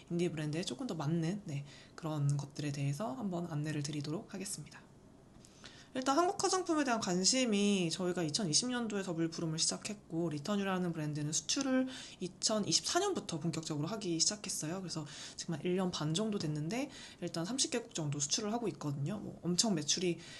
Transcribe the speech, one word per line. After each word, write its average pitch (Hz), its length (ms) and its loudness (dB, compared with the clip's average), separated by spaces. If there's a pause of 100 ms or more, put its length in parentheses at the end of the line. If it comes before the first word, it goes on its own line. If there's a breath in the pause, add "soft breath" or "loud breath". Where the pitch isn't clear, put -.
(100)
인디 170 200 2
브랜드에 156 340 -2
조금 269 220 -4
더 220 80 -2
맞는, 165 500 0
네, 143 200 -4 (300 loud breath)
그런 147 420 2
것들에 143 360 -4
대해서 143 400 -2
한번 185 380 -2
안내를 151 320 0
드리도록 147 520 -4
하겠습니다. 185 460 -8 (1120 loud breath)
일단 269 240 4
한국 370 260 4
화장품에 359 400 4
대한 233 160 2
관심이 202 920 4
저희가 180 320 0
이천이십 156 460 2
년도에 220 340 -2
더블유프롬을 165 560 0
시작했고 175 720 0
리터뉴라는 180 640 2
브랜드는 151 400 -2
수출을 262 560 2 (320 loud breath)
이천이십사 - 800 2
년부터 359 420 0
본격적으로 156 480 -2
하기 185 320 -2
시작했어요. 185 640 -2
그래서 160 240 -6 (300 loud breath)
지금 - 180 -6
한 147 100 -6
일 180 120 2
년 185 140 2
반 156 220 0
정도 202 260 0
됐는데 165 520 -2 (320 loud breath)
일단 165 240 -2
삼십 247 240 0
개국 233 240 -4
정도 147 260 -2
수출을 208 320 -2
하고 233 160 0
있거든요. 147 520 -4
뭐, - 220 -10
엄청 180 320 4
매출이 170 440 0 (220 loud breath)